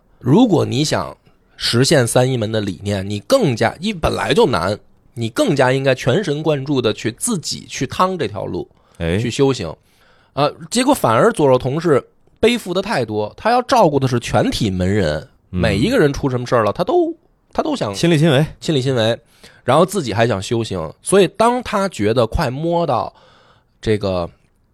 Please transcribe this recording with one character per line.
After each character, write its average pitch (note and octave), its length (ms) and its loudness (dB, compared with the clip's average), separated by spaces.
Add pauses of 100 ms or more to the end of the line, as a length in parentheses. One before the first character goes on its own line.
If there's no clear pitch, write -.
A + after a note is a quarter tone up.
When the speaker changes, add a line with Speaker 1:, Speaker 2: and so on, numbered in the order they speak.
(200)
Speaker 1:
如 F3+ 260 4
果 C#3 200 2
你 A2+ 180 -2
想 F2+ 320 -4 (400)
实 B2 300 0
现 C3+ 200 4
三 B2+ 240 2
一 C3 60 -2
门 A2 160 -4
的 A2 80 -2
理 G2 240 -6
念， G2 260 -4
你 G#2 120 -6
更 G#3+ 340 2
加， A2 240 0
一 G#3 140 -4
本 B2+ 200 -2
来 G2+ 200 -4
就 G3+ 120 4
难， G2+ 320 -2 (360)
你 A#2 160 -6
更 A3+ 260 0
加 C3 160 2
应 C3+ 100 0
该 C3+ 140 2
全 C3+ 260 0
神 D3+ 220 -4
贯 D3 220 -2
注 C#3 160 0
地 A2+ 100 2
去 - 220 -6
自 A3+ 240 -4
己 - 320 -10
去 - 180 -6
趟 F#3 300 -2
这 B2+ 100 -4
条 G2+ 160 -8
路， F#2+ 240 -6 (300)
Speaker 2:
哎。 E2+ 200 -2
Speaker 1:
去 A#2 140 -2
修 C3+ 220 2
行。 F2 200 -8 (600)
啊， C3+ 160 0 (200)
结 B3 140 0
果 C4+ 100 2
反 A#2+ 200 2
而 E3+ 180 4
佐 D3+ 160 2
若 B2+ 100 6
童 C3+ 220 -4
是 D#3 260 2 (360)
背 A#3 160 4
负 F#3 160 -8
的 F#3+ 80 -2
太 F#3+ 240 -4
多， G#2+ 320 -4
他 G#3+ 120 -2
要 B3 120 2
照 A#3 260 4
顾 D3 100 2
的 C3 100 0
是 A#2+ 120 0
全 - 320 0
体 A2 180 -2
门 F2+ 220 0
人， D#2 340 0 (260)
Speaker 2:
嗯。 F2+ 100 -4
Speaker 1:
每 G#2 160 0
一 D3+ 120 2
个 C4+ 80 2
人 D3+ 140 4
出 C#3 180 -4
什 B2 120 -2
么 B2 40 -8
事 C3 100 0
儿 A2+ 100 4
了， G2+ 80 0
他 - 100 -4
都， E4 320 0 (380)
他 - 100 -2
都 D#4 100 -2
想 A2+ 200 -4
Speaker 2:
亲 E3+ 180 2
力 D#3 60 4
亲 D#3+ 120 4
为。 C#3+ 160 4 (140)
Speaker 1:
亲 D#3+ 160 -4
力 B2+ 60 0
亲 C3+ 140 -2
为， A2+ 220 0 (460)
然 B2+ 140 2
后 F3+ 80 6
自 F#3 180 -6
己 G#2+ 100 -4
还 A#2 140 2
想 G2 140 -2
修 A2+ 200 -4
行。 F2+ 300 -6 (100)
所 F#3+ 200 4
以 E3+ 80 6
当 A#3+ 340 0
他 G3 240 -2
觉 G#2+ 260 -2
得 A#2 140 2
快 C#3+ 240 -2
摸 E3+ 340 -2
到 A#2+ 280 -4 (640)
这 G#2+ 180 -2
个 F#2 320 -4 (440)